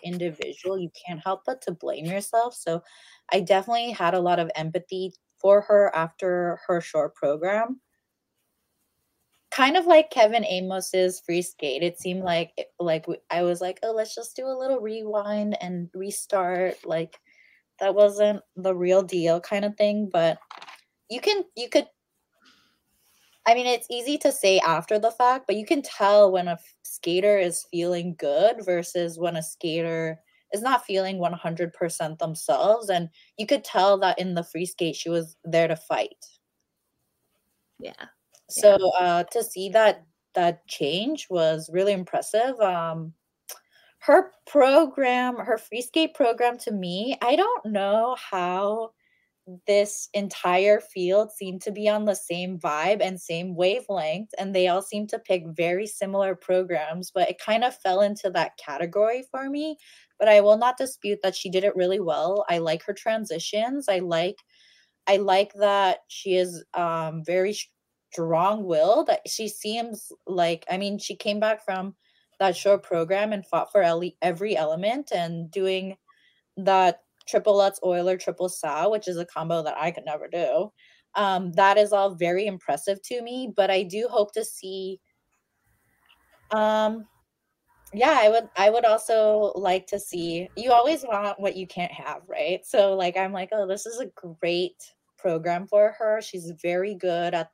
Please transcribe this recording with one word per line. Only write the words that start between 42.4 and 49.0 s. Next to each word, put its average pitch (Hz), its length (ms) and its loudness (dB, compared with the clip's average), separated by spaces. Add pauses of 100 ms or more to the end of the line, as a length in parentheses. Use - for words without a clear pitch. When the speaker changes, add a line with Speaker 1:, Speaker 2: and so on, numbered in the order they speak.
Speaker 1:
Um, 165 540 -2 (880)
her - 320 4 (140)
program, 262 920 4
her 226 200 -2
free 233 240 -10
skate 320 320 -2
program 240 460 2
to 226 120 -8
me, 196 500 -4
I 254 140 2
don't 427 300 0
know 220 520 0
how 202 720 -4 (760)